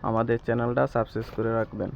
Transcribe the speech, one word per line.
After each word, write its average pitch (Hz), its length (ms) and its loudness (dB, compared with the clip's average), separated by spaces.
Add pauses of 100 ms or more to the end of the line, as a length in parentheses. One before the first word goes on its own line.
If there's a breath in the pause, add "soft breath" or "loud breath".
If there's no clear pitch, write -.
আমাদের 113 360 2
চ্যানেলটা 120 380 2 (100)
সাবস্ক্রাইব 113 340 -2 (100)
করে 113 220 0
রাখবেন। 104 360 -4